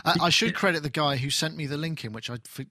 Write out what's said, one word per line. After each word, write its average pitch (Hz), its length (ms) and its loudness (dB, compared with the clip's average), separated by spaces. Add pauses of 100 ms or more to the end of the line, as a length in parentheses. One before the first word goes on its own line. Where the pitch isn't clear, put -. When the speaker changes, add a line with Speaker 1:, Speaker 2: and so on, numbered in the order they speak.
Speaker 1:
Uh, 170 160 6
I 170 80 6
should 196 220 4
Speaker 2:
Yeah. - 80 -4
Speaker 1:
credit 170 240 2
the 147 60 -4
guy 143 280 2
who 131 120 -2
sent 160 280 -2
me 156 80 -4
the 139 100 -4
link 156 300 -4
in, 107 80 -8
which 113 160 -10
I 120 60 -8
f-, 127 360 -12